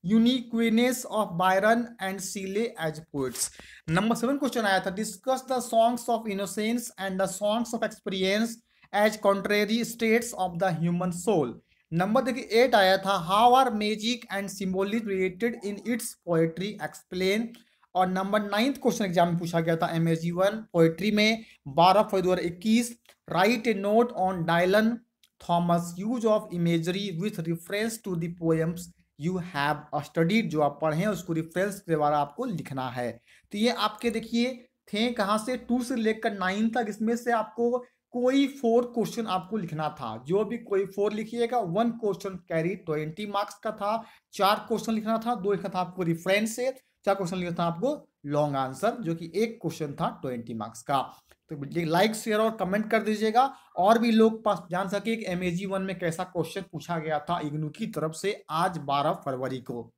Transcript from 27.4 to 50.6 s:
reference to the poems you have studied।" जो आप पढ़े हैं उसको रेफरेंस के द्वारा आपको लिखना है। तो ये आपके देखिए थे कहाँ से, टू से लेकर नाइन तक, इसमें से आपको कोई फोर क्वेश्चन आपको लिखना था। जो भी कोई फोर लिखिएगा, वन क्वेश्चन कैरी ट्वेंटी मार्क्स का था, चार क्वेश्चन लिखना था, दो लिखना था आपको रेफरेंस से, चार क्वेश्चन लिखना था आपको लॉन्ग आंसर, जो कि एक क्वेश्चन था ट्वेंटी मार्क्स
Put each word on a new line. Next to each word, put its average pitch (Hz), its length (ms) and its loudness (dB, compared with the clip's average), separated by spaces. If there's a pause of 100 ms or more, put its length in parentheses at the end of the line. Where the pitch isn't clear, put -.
reference 202 460 -4 (140)
to 185 80 -4
the 170 140 -2 (140)
poems 165 380 0 (460)
you 185 140 -2 (140)
have 147 500 -2
studied।" 185 380 2
जो 151 180 0
आप 143 200 0
पढ़े 156 160 0
हैं 196 100 0
उसको 175 260 -4
रेफरेंस 180 460 -2
के 165 140 -2
द्वारा 147 260 2
आपको 147 260 -4
लिखना 135 440 -6
है। 120 320 -6 (300)
तो 208 60 -6
ये 226 120 2
आपके 214 400 -2
देखिए 233 580 -2 (260)
थे 226 180 0
कहाँ 214 260 0
से, 247 200 -2
टू 247 260 -2
से 254 120 -4
लेकर 220 380 0
नाइन 196 360 0
तक, 226 200 -2
इसमें 220 260 0
से 233 160 -2
आपको 233 540 0 (260)
कोई 254 360 4
फोर 233 360 2
क्वेश्चन 226 440 -4
आपको 185 300 -4
लिखना 156 320 -4
था। 117 380 -8
जो 202 180 2
भी 226 120 -6
कोई 202 280 -2
फोर 208 280 -2
लिखिएगा, 233 440 -2
वन 214 320 0
क्वेश्चन 202 400 -4
कैरी 175 460 -2
ट्वेंटी 156 500 -6
मार्क्स 202 300 -4
का 220 160 -6
था, 214 320 -4 (300)
चार 208 340 2
क्वेश्चन 226 260 -2
लिखना 220 240 -2
था, 233 180 -2
दो 196 160 -2
लिखना 185 180 -4
था 180 100 -4
आपको 180 240 -4
रेफरेंस 190 520 0
से, 254 200 -2 (300)
चार 196 100 4
क्वेश्चन 185 220 -4
लिखना 175 220 -4
था 170 40 0
आपको 190 460 -2 (160)
लॉन्ग 147 300 0
आंसर, 135 460 -2
जो 165 140 -2
कि 165 200 -12
एक 226 260 -2
क्वेश्चन 151 320 -6
था 160 280 -2
ट्वेंटी 123 320 -8
मार्क्स 113 280 -10